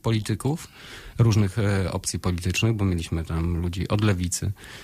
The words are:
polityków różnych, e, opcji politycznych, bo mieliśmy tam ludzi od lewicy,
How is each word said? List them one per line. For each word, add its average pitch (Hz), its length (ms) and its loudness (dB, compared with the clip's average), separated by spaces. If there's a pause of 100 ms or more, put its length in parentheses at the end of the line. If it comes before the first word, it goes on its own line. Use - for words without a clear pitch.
polityków 117 680 0 (500)
różnych, 110 420 4
e, 98 320 2
opcji - 280 -4
politycznych, 92 540 0
bo 101 120 0
mieliśmy 82 400 0
tam 82 320 0
ludzi 87 300 -2
od 107 160 0
lewicy, 95 480 0 (320)